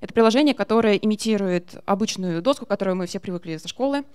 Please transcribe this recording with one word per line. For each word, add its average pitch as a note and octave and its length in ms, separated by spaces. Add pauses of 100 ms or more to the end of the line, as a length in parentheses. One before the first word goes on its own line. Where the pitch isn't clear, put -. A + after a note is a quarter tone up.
Это - 100
приложение, A#3 400
которое A3 440
имитирует G3+ 920
обычную F#3 560
доску, B3+ 240
к - 20
которой G3 260
мы F#3 120
все F#3 140
привыкли E3+ 360
со E3+ 120
школы. C#4 360 (100)